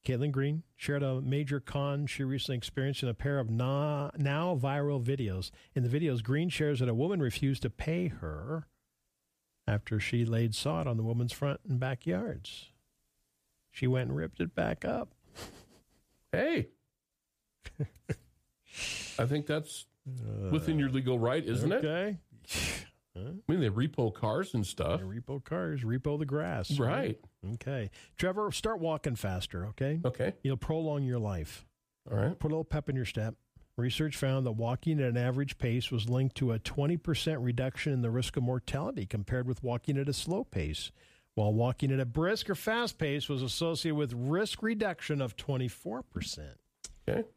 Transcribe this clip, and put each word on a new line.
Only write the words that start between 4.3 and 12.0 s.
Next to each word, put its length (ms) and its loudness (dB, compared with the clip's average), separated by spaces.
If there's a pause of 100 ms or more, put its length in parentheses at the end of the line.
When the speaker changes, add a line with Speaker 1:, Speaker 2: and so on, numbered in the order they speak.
Speaker 1:
viral 480 2
videos. 480 -2 (240)
In 80 2
the 60 2
videos, 340 2
Green 280 2
shares 300 2
that 100 4
a 40 2
woman 280 2
refused 400 2
to 80 0
pay 380 -2
her 580 -6 (1000)
after 320 0
she 280 2
laid 280 4
sod 320 0
on 120 0
the 40 2
woman's 300 0
front 340 -2
and 140 2
backyards. 920 -4 (1000)